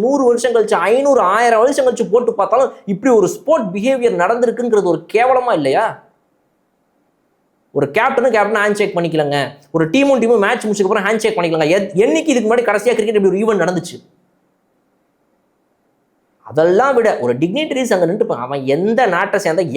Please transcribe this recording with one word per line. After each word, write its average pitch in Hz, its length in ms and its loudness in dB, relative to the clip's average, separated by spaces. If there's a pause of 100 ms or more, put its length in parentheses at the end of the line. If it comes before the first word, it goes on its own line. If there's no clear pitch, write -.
நூறு 269 200 0
வருஷம் 240 300 0
கழிச்சு, 214 220 2 (120)
ஐந்நூறு, 269 320 2
ஆயிரம் 220 420 2
வருஷம் 269 240 2
கழிச்சு 233 260 -2
போட்டு 233 220 0
பார்த்தாலும் 214 380 0 (200)
இப்படி 262 220 0
ஒரு 202 140 4
ஸ்போர்ட் 262 460 -2
பிஹேவியர் 233 480 0
நடந்திருக்குங்கிறது 226 720 0
ஒரு 160 60 -4 (120)
கேவலமா 247 400 2
இல்லையா? 160 320 0 (1900)
ஒரு 143 120 -2 (120)
கேப்டனும் 254 380 0
கேப்டன் 208 260 0
ஹேண்ட் 208 180 0
ஷேக் 185 160 -2
பண்ணிக்கலங்க, 156 420 -2 (320)
ஒரு 160 200 0
டீமும் 269 320 2
டீமும் 226 240 2
மேட்ச் 220 200 -2
முடிச்சதுக்கு 202 240 0
அப்புறம் 202 160 -2
ஹேண்ட் 220 180 -2
ஷேக் 214 140 -2
பண்ணிக்கலங்க. 160 380 0
எத்-, 196 180 -4 (120)
என்னைக்கு 311 280 0
இதுக்கு 214 140 0
முன்னாடி 240 220 0
கடைசியா 214 260 0
கிரிக்கெட் 214 240 0
இப்படி 190 120 2
ஒரு 196 100 0
ஈவென்ட் 214 220 0
நடந்துச்சு? 156 340 -6 (2500)
அதெல்லாம் 185 480 2
விட 233 240 2
ஒரு 120 140 -2 (100)
டிக்னிட்டரிஸ் 254 520 -2
அங்க 180 120 2
நின்னுட்டு 214 240 -2
போ-, 123 160 -6
அவன் 139 180 -6
எந்த 185 420 0
நாட்டை 190 380 0
சேர்ந்த 170 180 0 (140)